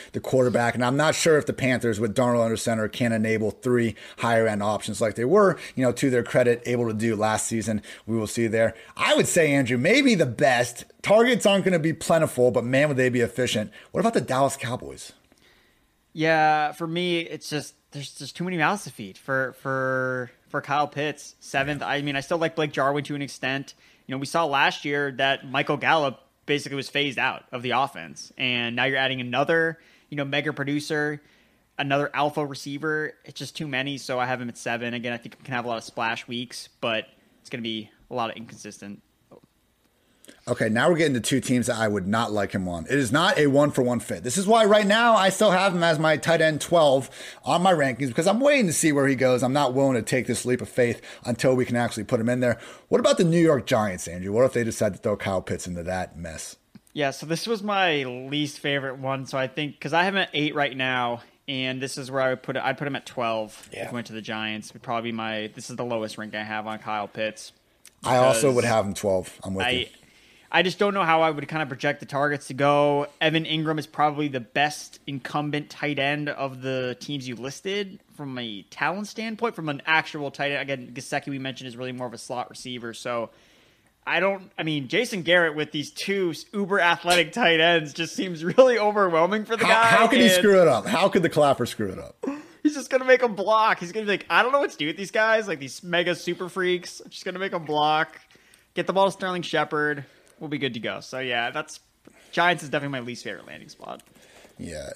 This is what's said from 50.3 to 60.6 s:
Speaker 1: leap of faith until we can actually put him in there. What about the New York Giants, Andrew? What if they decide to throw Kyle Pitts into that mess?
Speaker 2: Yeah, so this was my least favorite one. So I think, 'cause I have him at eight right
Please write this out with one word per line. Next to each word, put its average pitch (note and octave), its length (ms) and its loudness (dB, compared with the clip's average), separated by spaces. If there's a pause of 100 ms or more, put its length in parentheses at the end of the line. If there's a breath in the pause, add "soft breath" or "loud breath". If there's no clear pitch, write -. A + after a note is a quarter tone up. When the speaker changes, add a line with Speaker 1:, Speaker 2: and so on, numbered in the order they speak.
Speaker 1:
leap B2 160 0
of G#2+ 80 -8
faith A#2+ 320 0 (240 loud breath)
until B2 320 2
we B2+ 80 2
can A#2+ 100 -4
actually A#2 300 -2
put A2+ 160 0
him A2+ 80 0
in B2 120 0
there. A#2+ 200 0 (280 loud breath)
What - 120 2
about C#4 180 4
the G3 60 4
New E3+ 160 4
York D#3 260 4
Giants, G#2 400 0
Andrew? F2+ 260 -6
What A#2 120 4
if B2+ 80 2
they A#2+ 100 0
decide G#2+ 320 -2
to - 60 -16
throw G#2 160 -2
Kyle F#2+ 260 -2
Pitts - 240 -6
into F2 180 -8
that F2+ 320 -6
mess? E2 400 -12 (360)
Speaker 2:
Yeah, C#3 180 -2
so D3 160 -12
this D#3+ 200 -4
was G#3+ 160 -4
my F#3 420 0
least C3+ 560 -6
favorite C3+ 380 -4
one. C3+ 280 -6
So C#3 120 -6
I C3 100 -2
think, D3 320 -8
'cause C#3+ 120 -8
I E3+ 120 4
have G3 100 0
him G3 60 0
at F3 120 -2
eight D3+ 220 -2
right C#3 220 -2